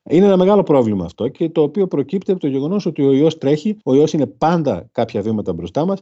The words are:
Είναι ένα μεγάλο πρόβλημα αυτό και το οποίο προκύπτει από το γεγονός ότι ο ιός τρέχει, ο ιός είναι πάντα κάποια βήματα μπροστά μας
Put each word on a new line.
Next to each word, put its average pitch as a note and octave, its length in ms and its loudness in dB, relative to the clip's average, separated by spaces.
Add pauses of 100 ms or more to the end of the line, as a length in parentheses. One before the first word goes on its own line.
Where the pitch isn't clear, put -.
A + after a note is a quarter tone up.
Είναι F3+ 160 4
ένα F#3+ 120 4
μεγάλο F#3+ 260 4
πρόβλημα A2 420 2
αυτό G#2 220 -6
και E3 220 -4
το E3 120 0
οποίο F#3 260 0
προκύπτει F#3 440 -4
από F#3 80 -2
το D#3 80 -4
γεγονός D3 380 -4
ότι D3+ 160 -4
ο C#3 100 4
ιός D#3 260 2
τρέχει, D3+ 460 -2
ο C3 120 0
ιός D3 180 4
είναι D3 120 0
πάντα C#3+ 680 -2
κάποια A2 300 -4
βήματα G#2 320 -4
μπροστά F2+ 320 -4
μας G3 160 -4